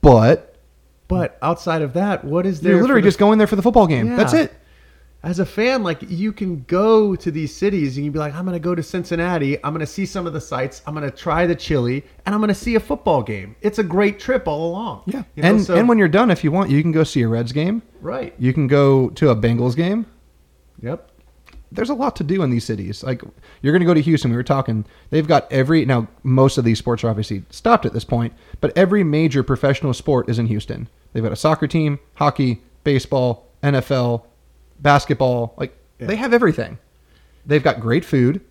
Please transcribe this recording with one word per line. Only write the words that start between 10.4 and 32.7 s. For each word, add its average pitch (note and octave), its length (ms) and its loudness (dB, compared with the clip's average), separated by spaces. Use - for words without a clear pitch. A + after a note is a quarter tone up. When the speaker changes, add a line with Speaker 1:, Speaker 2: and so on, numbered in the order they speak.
Speaker 2:
sights. C3+ 460 -8
I'm D3 60 -10
gonna D3 180 -6
try E3+ 360 -2
the E3+ 80 0
chili, C3 500 -2
and G3 80 -2
I'm G#3+ 80 0
gonna G#3 120 2
see A3+ 200 -4
a A3 60 4
football F3+ 420 0
game." G#2 400 -10
It's G#3 160 -2
a A3 40 0
great G3+ 380 0
trip B3+ 260 -2
all D#3+ 240 -4
along. F3+ 360 -10
Speaker 1:
Yeah. A3 160 -6
Speaker 2:
You D3 80 -6
know, E3 60 4
Speaker 1:
And, G#3 160 4
Speaker 2:
so F3+ 120 0
Speaker 1:
and A#3 120 4
when A#3+ 80 4
you're G3 120 4
done, G#3 220 4
if - 140 0
you D3 80 2
want, F#3+ 160 0
you C#3+ 140 2
can E3 100 0
go D#3 120 2
see C3+ 180 -2
a A2+ 60 0
Reds A#2 240 -2
game. F3 280 -2
Speaker 2:
Right. A#3 360 -10
Speaker 1:
You B2 140 0
can D3+ 140 0
go C#3 440 4
to D3+ 200 2
a A#2 60 4
Bengals A#2+ 380 0
game. F#3+ 300 -2
Speaker 2:
Yep. B2 280 -10
Speaker 1:
There's A3+ 160 -6
a C#4+ 60 -4
lot B3+ 220 -4
to E3+ 80 -4
do F3+ 180 -2
in C3+ 80 0
these A#2 160 -2
cities. G#2 360 -8
Like, B2+ 200 -6
you're C#3 100 2
gonna F3+ 140 4
go F3 80 4
to D#3 80 2
Houston. C#3+ 280 2
We A#2 60 0
were B2 60 -4
talking. A#2+ 420 -2
They've D3+ 180 -2
got D3+ 240 2
every, C3+ 360 2
now, A#2+ 200 0
most C3 360 4
of B2 80 0
these A#2 120 2
sports A#2 240 -4
are A#2 60 0
obviously G#2 400 -4
stopped - 380 0
at - 80 -4
this A#2 100 -4
point, A#2 300 -2
but - 160 0
every F#3+ 260 4
major D3+ 400 2
professional C3+ 520 0
sport B2+ 340 -2
is A2+ 100 -2
in A#2 100 0
Houston. G#2+ 380 -6
They've A2+ 80 -2
got A2 100 -2
a - 40 -6
soccer D#3 300 0
team, D3 320 -2
hockey, C#3 440 0